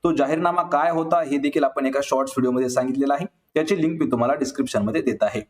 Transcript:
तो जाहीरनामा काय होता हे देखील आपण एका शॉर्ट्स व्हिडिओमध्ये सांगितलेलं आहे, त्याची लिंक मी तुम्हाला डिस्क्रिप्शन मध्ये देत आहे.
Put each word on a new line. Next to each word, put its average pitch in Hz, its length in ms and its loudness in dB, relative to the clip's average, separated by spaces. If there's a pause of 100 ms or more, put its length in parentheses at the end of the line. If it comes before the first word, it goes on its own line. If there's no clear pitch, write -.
तो 170 80 4
जाहीरनामा 160 500 2
काय 165 280 2
होता 165 320 0
हे 143 160 -2
देखील 143 260 0
आपण 135 220 0
एका 135 160 0
शॉर्ट्स 135 340 -2
व्हिडिओमध्ये 127 320 0
सांगितलेलं 135 460 0
आहे, 165 120 -4 (280)
त्याची 160 280 2
लिंक 160 200 0
मी 127 80 0
तुम्हाला 123 240 2
डिस्क्रिप्शन 131 480 -2
मध्ये 107 200 -2
देत 110 200 0
आहे. 107 280 -2